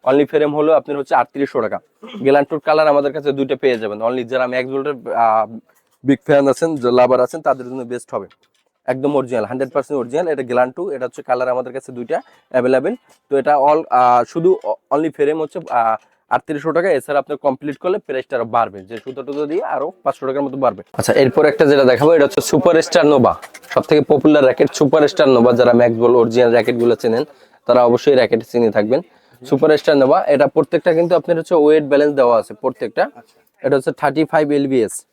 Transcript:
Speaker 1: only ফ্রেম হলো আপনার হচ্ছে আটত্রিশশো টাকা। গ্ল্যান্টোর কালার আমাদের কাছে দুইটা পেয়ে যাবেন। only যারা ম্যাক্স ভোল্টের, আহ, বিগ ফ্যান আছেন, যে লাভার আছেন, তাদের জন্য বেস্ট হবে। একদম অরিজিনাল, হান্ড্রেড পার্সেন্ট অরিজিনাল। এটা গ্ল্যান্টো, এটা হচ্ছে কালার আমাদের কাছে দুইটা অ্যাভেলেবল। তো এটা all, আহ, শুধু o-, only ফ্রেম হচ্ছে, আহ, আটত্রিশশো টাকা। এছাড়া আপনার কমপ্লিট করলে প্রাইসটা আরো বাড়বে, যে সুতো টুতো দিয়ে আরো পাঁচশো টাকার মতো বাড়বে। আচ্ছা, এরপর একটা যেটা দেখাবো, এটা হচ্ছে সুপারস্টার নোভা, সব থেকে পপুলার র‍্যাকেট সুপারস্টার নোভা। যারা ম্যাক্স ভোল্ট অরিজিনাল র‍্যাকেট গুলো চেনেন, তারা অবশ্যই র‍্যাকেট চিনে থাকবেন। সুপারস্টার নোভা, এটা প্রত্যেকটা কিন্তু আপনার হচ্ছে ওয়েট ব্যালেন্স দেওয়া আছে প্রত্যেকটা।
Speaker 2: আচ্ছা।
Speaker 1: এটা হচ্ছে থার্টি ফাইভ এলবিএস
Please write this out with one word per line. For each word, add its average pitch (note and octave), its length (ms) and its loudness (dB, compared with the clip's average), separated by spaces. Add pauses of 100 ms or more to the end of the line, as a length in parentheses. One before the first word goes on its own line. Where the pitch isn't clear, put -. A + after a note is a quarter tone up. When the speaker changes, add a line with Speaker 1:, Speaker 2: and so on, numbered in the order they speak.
Speaker 1:
only C#3 220 2
ফ্রেম D3 300 -2
হলো D3+ 180 0
আপনার C#3+ 240 -2
হচ্ছে C#3+ 180 -4
আটত্রিশশো C3+ 460 -2
টাকা। G2+ 180 -6 (420)
গ্ল্যান্টোর C#3+ 380 0
কালার D#3 280 0
আমাদের C#3+ 260 0
কাছে D3 180 -4
দুইটা C3+ 240 -4
পেয়ে B2+ 220 0
যাবেন। G#2 220 -8
only B2 240 -4
যারা B2+ 240 -4
ম্যাক্স B2+ 240 -6
ভোল্টের, C3+ 420 -8
আহ, A2 320 0 (580)
বিগ C3 220 -2
ফ্যান C#3+ 220 2
আছেন, D#3+ 280 -2
যে B2 160 -2
লাভার B2 300 2
আছেন, D#3+ 200 -4
তাদের C3 240 -4
জন্য B2+ 180 -12
বেস্ট A#2+ 300 -12
হবে। G2 140 -8 (580)
একদম C3+ 300 -4
অরিজিনাল, B2 300 -2
হান্ড্রেড B2+ 260 -8
পার্সেন্ট C#3+ 280 -4
অরিজিনাল। C#3 280 -6
এটা C#3 160 -4
গ্ল্যান্টো, B2+ 460 -4
এটা B2+ 160 -8
হচ্ছে B2 160 -12
কালার B2+ 280 -2
আমাদের B2 240 -4
কাছে C3 180 -14
দুইটা A#2+ 300 -6 (300)
অ্যাভেলেবল। C3 440 0 (340)
তো C#3 80 -2
এটা D3 200 0
all, D3 220 2 (100)
আহ, B2 340 4
শুধু E3+ 400 0
o-, - 320 -6
only D#3 160 -2
ফ্রেম D3+ 300 -2
হচ্ছে, D#3 180 -10 (100)
আহ, A2+ 260 0 (340)
আটত্রিশশো D3+ 420 -4
টাকা। F3 200 0
এছাড়া C#3+ 280 -2
আপনার C#3+ 180 -8
কমপ্লিট C#3 400 -6
করলে F#3 200 -4
প্রাইসটা C3 380 -8
আরো A#2 100 -2
বাড়বে, G#2+ 380 -4
যে A2 140 -14
সুতো C3 260 -14
টুতো C#3+ 220 -6
দিয়ে E3 180 -6
আরো D#3 280 -6 (120)
পাঁচশো C3+ 240 -6
টাকার C3+ 140 -4
মতো C3+ 160 -6
বাড়বে। A#2 260 -2 (100)
আচ্ছা, A2 200 -2
এরপর C#3 320 4
একটা D3 200 2
যেটা C#3 180 4
দেখাবো, B2+ 280 4
এটা D3+ 140 6
হচ্ছে C#3+ 160 -2
সুপারস্টার D#3+ 640 2
নোভা, B2+ 280 4 (360)
সব - 120 0
থেকে D3+ 200 2
পপুলার D3+ 420 4
র‍্যাকেট B2+ 300 2
সুপারস্টার D3 560 2
নোভা। B2 240 6
যারা A#2+ 200 4
ম্যাক্স A#2+ 240 2
ভোল্ট A#2+ 200 4
অরিজিনাল A#2 320 2
র‍্যাকেট A#2+ 260 2
গুলো A#2 200 2
চেনেন, A#2 280 -2 (420)
তারা B2 200 4
অবশ্যই B2 280 2
র‍্যাকেট A#2+ 380 2
চিনে A#2 200 0
থাকবেন। A2+ 300 -2 (480)
সুপারস্টার D3+ 480 2
নোভা, C#3 280 2
এটা C#3+ 220 2
প্রত্যেকটা D#3+ 460 -2
কিন্তু E3+ 220 0
আপনার E3 240 -2
হচ্ছে E3+ 160 -4
ওয়েট D3+ 280 4
ব্যালেন্স C#3+ 320 0
দেওয়া A#2+ 220 2
আছে G#2+ 160 -6
প্রত্যেকটা। B2+ 500 -6
Speaker 2:
আচ্ছা। - 640 -12
Speaker 1:
এটা C#3 80 2
হচ্ছে C#3 160 -2
থার্টি C#3+ 340 -2
ফাইভ D#3 260 -2
এলবিএস C3+ 420 0 (200)